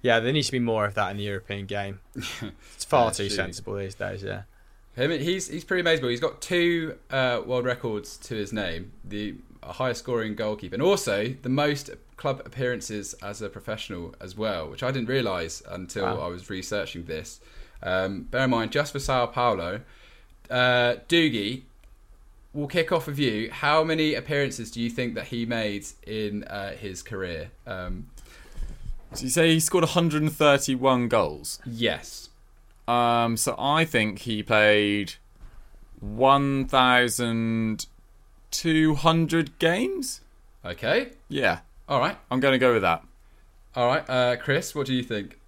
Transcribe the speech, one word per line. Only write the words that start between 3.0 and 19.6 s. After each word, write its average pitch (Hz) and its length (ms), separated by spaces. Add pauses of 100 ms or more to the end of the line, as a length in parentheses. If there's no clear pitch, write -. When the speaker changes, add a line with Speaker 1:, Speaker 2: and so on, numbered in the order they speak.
Speaker 2:
Yeah, 110 60
Speaker 1:
too 101 160
Speaker 2:
true. 101 80
Speaker 1:
sensible 98 400
these 98 180
days, 98 300
yeah. 98 180 (540)
Speaker 2:
I 123 100
mean, 156 140
he's, 185 260
he's 170 160
pretty 185 200
amazing. 165 260
He's 120 100
got 143 240
two, 170 540 (140)
uh, 127 360
world 123 180
records 120 540
to - 160
his 101 180
name, 90 380 (140)
the 104 320 (260)
highest 120 380
scoring 110 340
goalkeeper, 107 400
and 123 80
also 117 460 (140)
the 127 60
most 143 420 (260)
club 135 280
appearances 117 800
as 104 200
a 101 60
professional 95 720
as 92 160
well, 98 320
which - 140
I 127 80
didn't 123 180
realise 98 600
until 90 360
Speaker 1:
Wow. 85 200
Speaker 2:
I - 20
was 90 220
researching 92 540
this. 80 340 (420)
Um, 95 440
bear 131 200
in 127 60
mind, 113 220
just 143 200
for 143 60
Sao 131 280
Paulo, 107 560 (680)